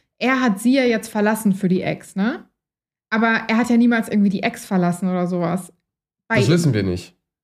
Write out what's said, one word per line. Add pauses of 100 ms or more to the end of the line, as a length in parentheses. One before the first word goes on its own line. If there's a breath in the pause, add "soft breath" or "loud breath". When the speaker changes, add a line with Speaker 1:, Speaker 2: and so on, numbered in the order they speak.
(180)
Speaker 1:
er
hat
sie
ja
jetzt
verlassen
für
die
Ex,
ne? (680)
Aber
er
hat
ja
niemals
irgendwie
die
Ex
verlassen
oder
sowas. (540)
Bei
Speaker 2:
Das
wissen
wir
nicht. (300)